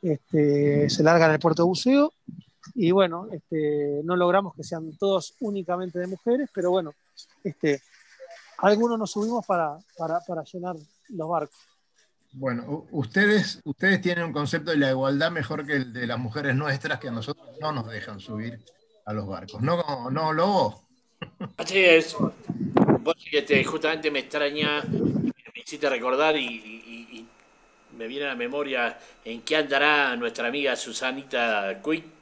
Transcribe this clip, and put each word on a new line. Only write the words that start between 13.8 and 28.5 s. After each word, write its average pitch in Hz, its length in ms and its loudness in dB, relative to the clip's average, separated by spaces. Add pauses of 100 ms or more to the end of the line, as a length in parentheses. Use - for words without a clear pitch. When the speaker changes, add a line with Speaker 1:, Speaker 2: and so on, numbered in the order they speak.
Speaker 2:
tienen 175 240 -2
un 165 80 -6
concepto 147 400 -4
de 156 40 2
la 139 140 4
igualdad 139 400 0
mejor 151 340 -6
que 147 120 -2
el 127 160 -4
de 123 140 -6
las 117 120 -4
mujeres 127 380 -2
nuestras, 143 420 -2
que 135 100 -10
a 120 40 -6
nosotros - 340 -8 (140)
no 151 120 -4
nos 113 160 -6
dejan 107 320 -12
subir 113 380 -10 (480)
a 107 60 -8
los 104 140 -4
barcos. 95 360 -10
¿No, 143 480 -2
no, 156 220 -2
Lobo? 165 560 0 (680)
Speaker 3:
Así 190 280 2
es. 165 320 8 (840)
Vos 165 140 0 (140)
que 147 120 2
te, 135 220 4
justamente 156 460 -2
me 143 100 -2
extraña, 147 640 -2
me - 840 -2
hiciste 147 260 -2
recordar 131 460 2
y, 135 100 -2
y, - 0 -
y, 117 720 -14
y 117 100 -16 (680)
me 113 100 -10
viene 139 200 -6
a - 20 -2
la 131 80 -4
memoria 127 600 -2 (280)